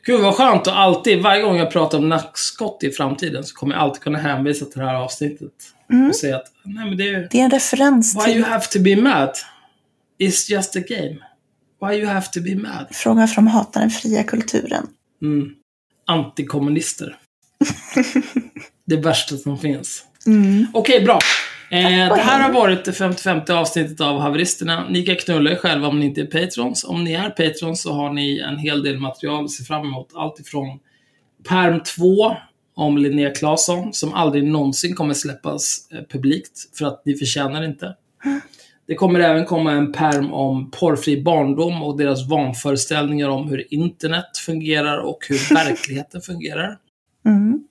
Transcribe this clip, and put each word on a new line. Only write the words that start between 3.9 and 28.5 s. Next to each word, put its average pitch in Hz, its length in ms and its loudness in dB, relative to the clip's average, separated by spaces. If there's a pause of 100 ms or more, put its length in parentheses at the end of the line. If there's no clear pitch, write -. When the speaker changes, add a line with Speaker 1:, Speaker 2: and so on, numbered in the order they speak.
Speaker 1:
kunna 151 160 -2
hänvisa 143 460 -2
till 135 160 -12
det 135 60 -2
här 131 80 -2
avsnittet. 139 580 -6 (400)
Speaker 2:
Mm. 254 160 6
Speaker 1:
Och - 80 2
säga 139 200 -2
att, - 160 -10 (120)
nej, 208 240 -10
men 190 80 -4
det 196 120 -2
är 190 220 -4
Speaker 2:
Det 240 100 4
är 262 40 6
en 254 60 4
referens 262 640 4
Speaker 1:
Why 214 80 -2
Speaker 2:
till 226 120 4
Speaker 1:
you 226 80 4
have 226 220 -2
to 196 140 0
be 196 160 6
mad? 208 340 4 (880)
It's 190 320 0
just 196 260 -2
a 185 120 -2
game. 165 280 -6 (640)
Why 202 180 -2
you 214 80 -2
have 190 260 -2
to 175 80 -4
be 185 160 -2
mad? 202 340 -8
Speaker 2:
Fråga 226 360 4
från 220 220 6
Hatar 214 320 2
den 220 100 4
fria 220 340 0
kulturen. - 640 -2 (360)
Speaker 1:
Mm. 147 320 -2 (520)
Antikommunister. 147 1120 -2 (880)
Speaker 2:
<laughs> - 800 -6
Speaker 1:
Det 160 100 2
värsta 151 400 -2
som 139 220 -6
finns. 135 460 -6 (220)
Speaker 2:
Mm. 208 480 6
Speaker 1:
Okej, 220 300 4
bra. 220 140 6 (520)
Eh, 175 120 2
Speaker 2:
Tack 185 280 4
och 208 60 4
Speaker 1:
det 214 60 4
här 262 180 4
Speaker 2:
hej. - 20 4
Speaker 1:
har 262 100 2
varit 190 320 4
det 185 80 -4
femtiofemte 180 640 -2
avsnittet 160 460 -2
av 143 200 0
Haveristerna. 165 680 -2
Ni 180 180 0
kan 180 100 0
knulla 156 340 0
er 180 60 0
själva 147 320 0
om 147 120 0
ni 147 60 2
inte 147 140 -2
är 151 60 -4
patrons. 185 580 -4
Om 170 200 -4
ni 165 80 -4
är 196 180 -4
patrons 165 520 -4
så 165 100 -6
har 143 200 -4
ni 143 260 -2
en 143 200 -8